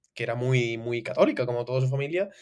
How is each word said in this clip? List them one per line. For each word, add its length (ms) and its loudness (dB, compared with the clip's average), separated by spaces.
que 80 -8
era 120 -2
muy, 440 2
muy 240 -4
católica, 420 2
como 220 -4
toda 160 0
su 80 2
familia, 400 -2